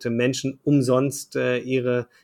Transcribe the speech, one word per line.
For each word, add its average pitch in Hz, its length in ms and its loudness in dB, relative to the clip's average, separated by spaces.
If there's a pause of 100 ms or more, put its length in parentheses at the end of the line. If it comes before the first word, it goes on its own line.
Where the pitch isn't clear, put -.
Menschen 127 580 -2
umsonst, 135 720 2
äh, 127 220 0
ihre 123 500 -2 (160)